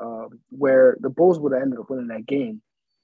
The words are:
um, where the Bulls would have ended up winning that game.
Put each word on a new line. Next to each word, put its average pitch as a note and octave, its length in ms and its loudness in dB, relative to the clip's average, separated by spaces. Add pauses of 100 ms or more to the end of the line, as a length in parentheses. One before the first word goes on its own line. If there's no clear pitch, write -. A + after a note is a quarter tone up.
um, A2+ 380 -14 (100)
where C3 520 4
the C3+ 80 -4
Bulls E3 300 2
would D3 140 -2
have C3 80 -2
ended C3 180 -4
up G2+ 100 -14
winning B2+ 180 -8
that A2 180 -12
game. B2 360 -6 (420)